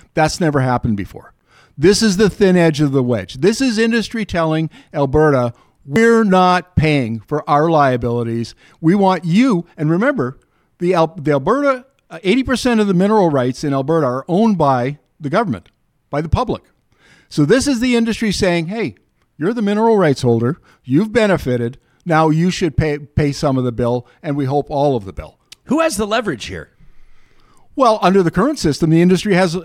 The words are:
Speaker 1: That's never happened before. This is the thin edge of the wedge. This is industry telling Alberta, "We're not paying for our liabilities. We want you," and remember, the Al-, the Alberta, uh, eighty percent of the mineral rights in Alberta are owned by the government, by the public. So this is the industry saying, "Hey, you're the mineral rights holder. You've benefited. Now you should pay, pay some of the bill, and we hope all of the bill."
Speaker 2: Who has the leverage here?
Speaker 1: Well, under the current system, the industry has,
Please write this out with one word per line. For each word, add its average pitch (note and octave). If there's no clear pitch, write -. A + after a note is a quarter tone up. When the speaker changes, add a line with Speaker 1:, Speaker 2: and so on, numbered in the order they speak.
Speaker 1:
That's D#3
never D3
happened B2
before. -
This G3+
is G#3
the G3+
thin F#3+
edge E3
of D3
the C#3
wedge. A#2
This F3+
is B3+
industry A3+
telling D#3+
Alberta, C#3+
"We're A3+
not F#3
paying C3+
for -
our D3+
liabilities. A#2+
We D#3+
want F#3
you," F#3+
and D#3
remember, F3
the F3
Al-, E3
the D3
Alberta, B3
uh, E3
eighty A3+
percent A#3+
of G#3
the G3
mineral G3
rights C3
in C#3+
Alberta C#3+
are B2+
owned G#3
by C#3
the D3
government, D3+
by D3
the E3
public. G#3+
So D3+
this A#3+
is C4
the B3
industry A3+
saying, E3+
"Hey, G3
you're E3+
the A#3+
mineral G#3+
rights D3+
holder. A#2+
You've F#3
benefited. B2+
Now D#3+
you E3
should F3
pay, D3+
pay D3
some C3+
of B2+
the B2
bill, A#2+
and D3
we C#3+
hope C#3+
all C#3+
of G#2
the F#2+
bill." -
Speaker 2:
Who D4
has D#4+
the G#3+
leverage G#3
here? E2+
Speaker 1:
Well, A3+
under F#3+
the E3
current C4+
system, D#3+
the E3
industry F#3
has, F3+